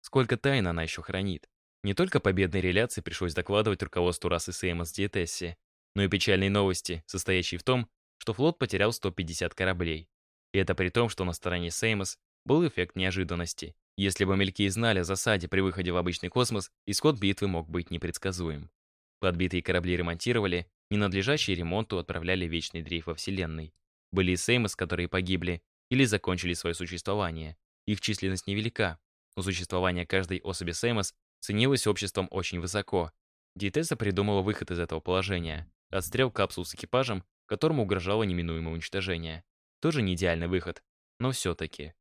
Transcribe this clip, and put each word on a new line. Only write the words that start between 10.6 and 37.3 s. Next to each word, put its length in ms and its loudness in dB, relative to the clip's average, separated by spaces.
при 140 2
том, 200 2
что 140 -4
на 100 0
стороне 380 -2
Сеймос 460 0
был 220 4
эффект 280 -2
неожиданности. 800 -2
Если 280 2
бы 120 4
Мелькии 320 2
знали 300 2
о 40 2
засаде 440 0
при 120 2
выходе 320 0
в 60 2
обычный 320 -2
космос, 420 0
исход 340 2
битвы 280 2
мог 220 -2
быть 200 -4
непредсказуем. 800 -6
Подбитые 440 0
корабли 340 2
ремонтировали, 720 0
ненадлежащие 640 2
ремонту 420 -2
отправляли 480 -2
вечный 380 -4
дрейф 240 -6
во 80 -4
Вселенной. 580 -6
Были 220 4
и 40 2
Сеймос, 380 2
которые 320 -2
погибли 560 -2
или 160 4
закончили 480 0
своё 200 -2
существование. 840 -4
Их 160 0
численность 460 -2
невелика, 520 -2
но 60 -4
существование 640 0
каждой 360 0
особи 300 -4
Сеймос 440 0
ценилось 480 2
обществом 440 0
очень 280 -4
высоко. 520 -2
Диетесса 400 -2
придумала 460 2
выход 300 -2
из 80 -2
этого 200 -2
положения. 720 -2
Отстрел 400 0
капсул 360 -2
с 100 -10
экипажем, 480 -2